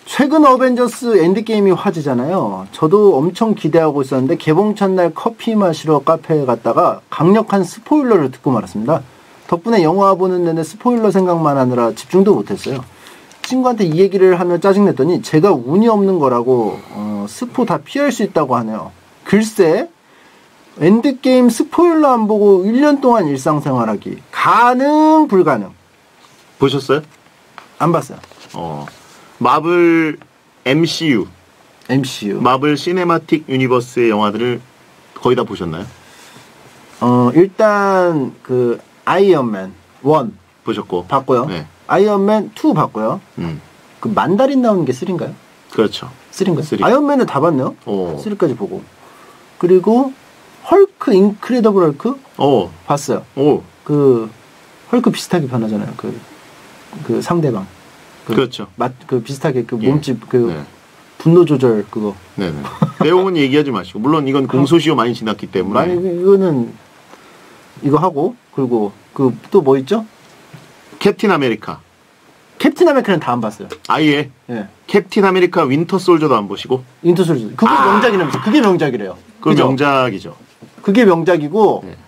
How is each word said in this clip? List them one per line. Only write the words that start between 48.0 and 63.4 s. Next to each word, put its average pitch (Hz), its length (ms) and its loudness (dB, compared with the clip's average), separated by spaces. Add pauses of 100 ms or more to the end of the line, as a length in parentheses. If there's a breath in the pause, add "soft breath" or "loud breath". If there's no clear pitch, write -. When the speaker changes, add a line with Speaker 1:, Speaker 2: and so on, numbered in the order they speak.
Speaker 1:
쓰리까지 107 380 -4
보고. 92 260 -10 (760 loud breath)
그리고 208 560 2 (560)
헐크, 370 440 2
인크레더블 208 680 2
헐크? 196 360 -2 (200)
Speaker 2:
오. 127 300 2 (180)
Speaker 1:
봤어요. 143 360 -4 (120)
Speaker 2:
오. 135 260 2 (220)
Speaker 1:
그 131 460 2 (640)
헐크 247 200 2
비슷하게 156 360 -4
변하잖아요. 107 500 -6
그, 110 220 -10 (840)
그 113 180 -4
상대방. 123 460 -4 (580)
그 117 100 -6
Speaker 2:
그렇죠. 127 400 -4
Speaker 1:
맛, 123 160 -4 (160)
그 127 140 -2
비슷하게 131 440 -4
그 120 160 -8
Speaker 2:
예. 113 80 0
Speaker 1:
몸집, 135 400 -2
그 127 80 0
Speaker 2:
네. 85 260 -2 (540)
Speaker 1:
분노 170 280 4
조절 123 440 2
그거. 104 260 -6 (200)
Speaker 2:
네네. 87 180 -4 (280)
<laughs> - 200 0
내용은 185 360 2
얘기하지 143 340 2